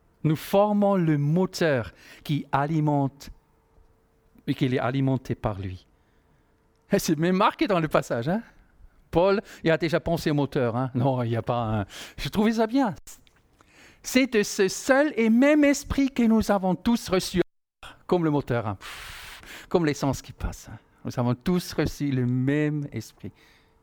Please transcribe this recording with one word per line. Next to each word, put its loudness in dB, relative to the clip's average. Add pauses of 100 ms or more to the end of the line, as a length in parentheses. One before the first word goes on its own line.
(220)
nous 2
formons 2
le 2
moteur 0 (300)
qui -2
alimente, 0 (1160)
et -2
qui 0
est 0
alimenté -2
par -4
lui. -10 (1040)
Et 2
c'est 0
même 2
marqué 2
dans 2
le -2
passage, 0
hein ? -2 (680)
Paul, 2 (220)
il 2
a 4
déjà -2
pensé -2
au 2
moteur, 0
hein ? -2
Non, 0
il -2
n'y 0
a -4
pas -2
un... -4 (300)
Je -8
trouvais 2
ça 0
bien. 0 (1080)
C'est 2
de 4
ce 0
seul 2
et 4
même 6
esprit 0
que -2
nous 4
avons 2
tous -2
reçu, 0 (640)
comme 2
le 2
moteur, -2
hein ? -6 (920)
Comme 2
l'essence 0
qui -20
passe, -8
hein ? -14 (260)
Nous -6
avons 0
tous -4
reçu -2
le 0
même -2
esprit -12 (500)